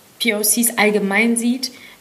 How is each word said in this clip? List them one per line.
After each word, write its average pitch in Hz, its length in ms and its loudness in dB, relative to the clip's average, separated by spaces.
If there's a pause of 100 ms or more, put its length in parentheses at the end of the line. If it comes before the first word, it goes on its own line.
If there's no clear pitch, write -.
(200)
P 226 140 0
O 208 60 -2
Cs 214 380 0
allgemein 208 580 2
sieht. 240 360 -2 (300)